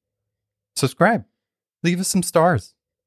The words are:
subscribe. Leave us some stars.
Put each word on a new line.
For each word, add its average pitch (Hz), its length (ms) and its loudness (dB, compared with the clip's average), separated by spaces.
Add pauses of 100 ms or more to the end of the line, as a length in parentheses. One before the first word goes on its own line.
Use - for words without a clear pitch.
(760)
subscribe. 165 480 0 (580)
Leave 175 180 -2
us 185 80 -4
some 180 140 0
stars. 165 520 0 (320)